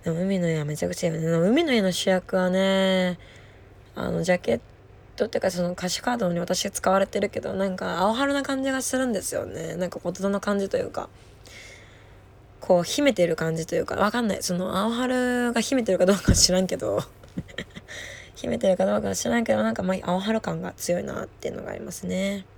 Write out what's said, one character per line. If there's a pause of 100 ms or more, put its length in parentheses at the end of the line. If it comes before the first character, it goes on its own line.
で
も、
海
の
家
は
め
ち
ゃ
く
ち
ゃ
い
い
よ
ね。
で
も、
海
の
家
の
主
役
は
ね、 (760)
あ
の、
ジ
ャ
ケ
ッ (560)
ト
っ
て
い
う
か、
そ
の
歌
詞
カ
ー
ド
に
私
使
わ
れ
て
る
け
ど、
な
ん
か、
青
春
な
感
じ
が
す
る
ん
で
す
よ
ね。
な
ん
か、
大
人
の
感
じ
と
い
う
か、 (1500)
こ
う、
秘
め
て
る
感
じ
と
い
う
か、
わ
か
ん
な
い。
そ
の、
青
春
が
秘
め
て
る
か
ど
う
か
は
知
ら
ん
け
ど、 (680)
<laughs>
秘
め
て
る
か
ど
う
か
は
知
ら
ん
け
ど、
な
ん
か、
ま
あ、
青
春
感
が
強
い
な
っ
て
い
う
の
が
あ
り
ま
す
ね。 (140)